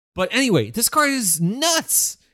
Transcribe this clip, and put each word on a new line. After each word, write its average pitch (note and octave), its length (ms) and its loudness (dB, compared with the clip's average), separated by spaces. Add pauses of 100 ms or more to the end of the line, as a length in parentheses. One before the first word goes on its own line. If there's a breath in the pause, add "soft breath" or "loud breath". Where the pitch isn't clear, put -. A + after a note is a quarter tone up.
(160)
But F#3 160 -2
anyway, G3 400 2
this A#3 180 -2
card D4 200 2
is G3 320 -2
nuts. D4 760 0 (160)